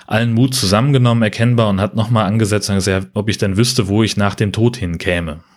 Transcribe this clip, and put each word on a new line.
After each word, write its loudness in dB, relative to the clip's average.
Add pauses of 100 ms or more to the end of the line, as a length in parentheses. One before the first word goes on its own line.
allen 0
Mut 2
zusammengenommen, 2
erkennbar, 2
und 0
hat -2
nochmal 0
angesetzt 0
und 0
gesagt, 0
ob -4
ich -2
denn -2
wüsste, 0
wo 2
ich 0
nach 0
dem -2
Tod 0
hinkäme. -4 (140)